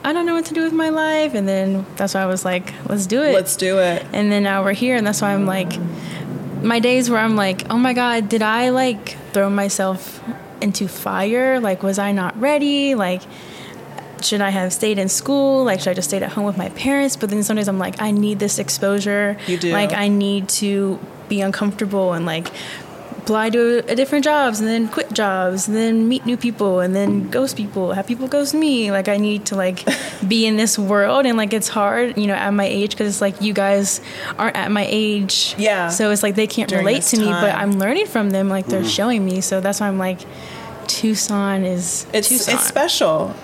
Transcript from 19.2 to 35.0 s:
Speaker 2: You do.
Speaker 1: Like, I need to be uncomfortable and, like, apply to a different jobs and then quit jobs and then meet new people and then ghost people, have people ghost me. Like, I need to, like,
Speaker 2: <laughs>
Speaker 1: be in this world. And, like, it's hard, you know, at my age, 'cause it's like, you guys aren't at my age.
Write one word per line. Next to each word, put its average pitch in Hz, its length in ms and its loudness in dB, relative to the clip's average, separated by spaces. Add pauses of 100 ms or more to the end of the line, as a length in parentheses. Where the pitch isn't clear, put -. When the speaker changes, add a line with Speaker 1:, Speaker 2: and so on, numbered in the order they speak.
Speaker 2:
You 180 100 0
do. 170 160 0
Speaker 1:
Like, 202 200 2
I 202 140 0
need 202 400 0 (160)
to 196 360 0 (280)
be 202 140 -2
uncomfortable 196 720 0
and, 170 120 -2
like, 165 220 -4 (680)
apply 220 320 0
to 233 420 4
a 233 40 2
different 269 280 2
jobs 277 360 2
and 220 100 2
then 226 180 2
quit - 240 -4
jobs 190 560 0
and 208 80 0
then 226 320 2
meet 247 200 0
new 240 100 0
people 208 440 0
and 185 140 0
then 202 360 0
ghost 269 260 0
people, 196 360 -2
have 196 120 -2
people 247 220 -4
ghost 285 260 0
me. 269 380 2
Like, 196 160 0
I 202 100 2
need 208 300 0
to, 202 80 -4
like, 185 280 -2 (220)
Speaker 2:
<laughs> - 220 -4
Speaker 1:
be 220 180 4
in 220 120 2
this 220 200 2
world. 208 480 4
And, 240 100 2
like, 214 160 0
it's 220 160 0
hard, 226 480 0
you 208 120 0
know, 196 80 2
at 202 160 0
my 202 140 2
age, 202 300 0
'cause 214 120 -2
it's 202 140 -2
like, 196 200 0
you 214 120 0
guys 196 460 2 (380)
aren't 220 180 0
at 202 140 -2
my 208 180 2
age. 208 720 0